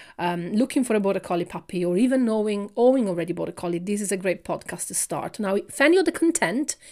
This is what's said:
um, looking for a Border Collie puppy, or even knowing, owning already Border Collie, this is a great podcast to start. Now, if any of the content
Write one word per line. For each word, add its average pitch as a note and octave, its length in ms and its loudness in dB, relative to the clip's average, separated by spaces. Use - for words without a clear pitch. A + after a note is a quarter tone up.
um, F3 360 -2
looking B3+ 320 2
for A3+ 100 0
a G#3+ 60 2
Border G3 180 0
Collie F3 240 -2
puppy, F3+ 400 -6
or F3 140 2
even B3+ 260 4
knowing, G#3+ 540 0
owning A#3+ 320 4
already E3+ 240 -2
Border E3+ 180 -4
Collie, F3 280 -4
this G3+ 200 -2
is G#3 140 -4
a G3 40 0
great F3+ 280 -2
podcast - 420 -8
to - 60 -8
start. - 480 -4
Now, G3 140 0
if - 260 -4
any D#4+ 160 6
of F#4 80 4
the E4 80 0
content C#4 640 0